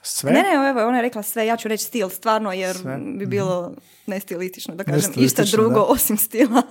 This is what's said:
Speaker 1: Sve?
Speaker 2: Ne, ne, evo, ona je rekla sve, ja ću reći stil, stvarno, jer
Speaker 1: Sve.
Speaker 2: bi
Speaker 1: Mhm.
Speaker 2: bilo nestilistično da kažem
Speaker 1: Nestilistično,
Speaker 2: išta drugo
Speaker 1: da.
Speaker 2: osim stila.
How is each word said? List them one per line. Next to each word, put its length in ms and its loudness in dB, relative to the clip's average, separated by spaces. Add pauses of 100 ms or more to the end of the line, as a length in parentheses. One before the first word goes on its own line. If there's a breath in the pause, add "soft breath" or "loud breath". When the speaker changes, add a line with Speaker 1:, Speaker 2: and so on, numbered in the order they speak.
Speaker 1:
Sve? 300 -2
Speaker 2:
Ne, 120 6
ne, 260 4
evo, 120 0
ona 160 2
je 40 2
rekla 220 -4
sve, 220 -2
ja 120 0
ću 100 -8
reći 180 -2
stil, 240 -4
stvarno, 440 -2
jer 220 -4
Speaker 1:
Sve. 220 -8
Speaker 2:
bi 60 -10 (120)
Speaker 1:
Mhm. 140 -6
Speaker 2:
bilo 440 -2 (340)
nestilistično 680 -8
da 80 -8
kažem 140 -2
Speaker 1:
Nestilistično, 460 2
Speaker 2:
išta 140 2
drugo 180 4
Speaker 1:
da. 80 6
Speaker 2:
osim 340 0
stila. 540 2